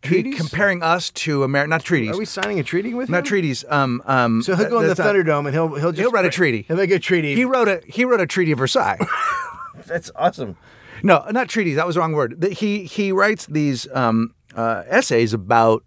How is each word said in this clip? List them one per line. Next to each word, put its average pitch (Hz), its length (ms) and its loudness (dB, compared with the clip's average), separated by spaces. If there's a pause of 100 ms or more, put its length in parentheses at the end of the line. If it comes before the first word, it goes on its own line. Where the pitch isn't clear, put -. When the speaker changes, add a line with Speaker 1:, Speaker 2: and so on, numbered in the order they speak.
Speaker 1:
Treaties? 214 300 0
Speaker 2:
comparing 175 460 -2
us 165 280 0
to 143 320 -2
Amer-, 139 240 0
not 160 160 -2
treaties. 127 320 0
Speaker 1:
Are - 40 -4
we 220 60 -4
signing 196 340 -4
a 143 40 -2
treaty 202 300 -4
with 247 160 -6
Speaker 2:
Not 175 100 2
Speaker 1:
him? 175 60 -4
Speaker 2:
treaties. 170 440 -2
Um, 135 360 0
um, 120 360 2
Speaker 1:
So 185 140 0
he'll 190 100 2
Speaker 2:
that, - 40 -2
Speaker 1:
go 233 80 0
in 226 60 4
the 160 100 4
Speaker 2:
that's 170 60 -2
not 208 160 2
Speaker 1:
Thunderdome 156 300 2
and 139 80 -4
he'll, 160 220 0
he'll 156 160 0
just 165 100 -6
Speaker 2:
He'll 240 100 2
write 220 140 2
a - 40 4
Speaker 1:
write 143 40 -4
Speaker 2:
treaty. 131 340 2
Speaker 1:
he'll 165 100 -2
make 190 140 2
a 185 80 2
treaty. 156 360 0
Speaker 2:
He 240 100 4
wrote 247 220 2
a, 190 200 0
he 240 180 0
wrote 240 160 2
a 165 60 0
Treaty 175 240 0
of 143 80 0
Versailles. 196 380 0 (460)
Speaker 1:
<laughs> - 420 -16
That's 170 300 -8
awesome. 123 420 -4 (460)
Speaker 2:
No, 190 280 4
not 240 180 -2
treaties. 180 260 -2
That 156 100 0
was 175 100 -2
the 175 60 2
wrong 160 120 0
word. 151 280 -2
The, 196 80 0
he, 202 360 -2
he 196 260 -2
writes 202 340 0
these, 147 480 -2
um, 117 400 0 (220)
uh, 113 320 -2
essays 120 460 2
about 113 540 4